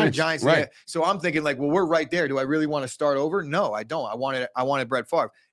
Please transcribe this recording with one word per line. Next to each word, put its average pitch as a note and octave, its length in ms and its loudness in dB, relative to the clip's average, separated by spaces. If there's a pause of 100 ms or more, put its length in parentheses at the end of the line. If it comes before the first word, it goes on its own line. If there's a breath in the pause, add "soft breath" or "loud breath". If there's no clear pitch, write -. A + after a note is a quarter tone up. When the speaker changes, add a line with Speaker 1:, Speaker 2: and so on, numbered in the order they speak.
(120)
Speaker 1:
Giants. C3 60 -4
Speaker 2:
Giants. D#3+ 260 0
Speaker 1:
Right. D#3 160 6
Speaker 2:
Yeah. - 60 0 (220 soft breath)
So E3 180 0
I'm G3 120 2
thinking, D#3 260 -2
like, C#3+ 140 -2
"Well, C#3+ 120 -2
we're F3+ 160 4
right D#3 260 2
there. E3 160 0
Do C3+ 100 -2
I C3+ 40 0
really D3+ 240 0
wanna D3 240 -2
start C#3+ 280 0
over?" D#3+ 260 0
No, D3+ 300 0
I G#2+ 100 -4
don't. B2 280 -6
I A2 40 -6
wanted, B2+ 420 -4
I B2+ 60 0
wanted C3+ 260 0
Brett B2 180 -2
Favre. C#3+ 240 0 (220)